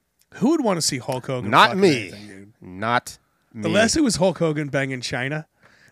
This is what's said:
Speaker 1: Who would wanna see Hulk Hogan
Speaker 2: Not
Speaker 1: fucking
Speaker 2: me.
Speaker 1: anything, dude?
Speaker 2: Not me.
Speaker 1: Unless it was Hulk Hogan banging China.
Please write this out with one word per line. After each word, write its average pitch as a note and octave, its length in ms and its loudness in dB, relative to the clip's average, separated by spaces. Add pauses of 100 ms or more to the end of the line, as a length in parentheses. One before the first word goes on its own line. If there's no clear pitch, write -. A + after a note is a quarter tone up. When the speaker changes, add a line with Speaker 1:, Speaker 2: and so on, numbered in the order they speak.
(340)
Speaker 1:
Who A#3+ 160 2
would D#4+ 140 2
wanna F3+ 180 0
see C#3 160 -2
Hulk B2+ 280 -6
Hogan B2+ 240 -4
Speaker 2:
Not E3+ 180 8
Speaker 1:
fucking F#3 120 -2
Speaker 2:
me. D3+ 280 4
Speaker 1:
anything, G#2 180 -16
dude? G2+ 340 -20
Speaker 2:
Not G#2 580 -4 (340)
me. A2 140 -8
Speaker 1:
Unless G#3+ 300 2
it D#4+ 60 2
was G3+ 140 2
Hulk F3+ 220 2
Hogan D#3 300 -2
banging C3+ 320 -4
China. C3+ 460 -6 (460)